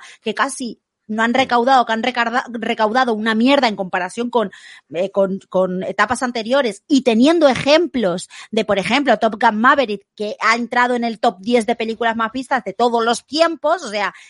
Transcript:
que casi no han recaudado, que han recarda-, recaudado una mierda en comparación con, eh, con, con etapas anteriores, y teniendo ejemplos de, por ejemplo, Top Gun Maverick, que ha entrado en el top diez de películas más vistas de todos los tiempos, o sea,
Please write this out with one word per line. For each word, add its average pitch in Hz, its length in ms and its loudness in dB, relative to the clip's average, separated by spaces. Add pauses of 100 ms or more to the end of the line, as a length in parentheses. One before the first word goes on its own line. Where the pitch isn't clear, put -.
(220)
que 220 140 -6
casi 247 440 -4 (260)
no 214 160 -4
han 233 140 0
recaudado, 247 500 2
que 226 80 -6
han 220 80 -4
recarda-, 240 480 -4
recaudado 226 640 -2
una 220 220 -2
mierda 254 320 2
en 214 80 -2
comparación 190 560 -6
con, 214 200 0 (420)
eh, 185 180 -4
con, 196 280 0 (100)
con 185 340 -2
etapas 214 400 -2
anteriores, 240 640 -2
y 269 160 4
teniendo 285 460 4
ejemplos 247 800 0 (220)
de, 214 140 0
por 202 140 0
ejemplo, 233 400 0
Top 220 200 0
Gun 208 200 2
Maverick, 240 560 2
que 208 240 -8
ha 226 160 2
entrado 240 400 0
en 240 80 -2
el 226 160 -4
top 233 220 0
diez 233 260 0
de 233 80 0
películas 226 400 -4
más 226 160 -4
vistas 254 320 -4
de 190 100 -8
todos 233 320 0
los 226 220 -2
tiempos, 330 560 0
o 247 60 -10
sea, 202 240 -4 (160)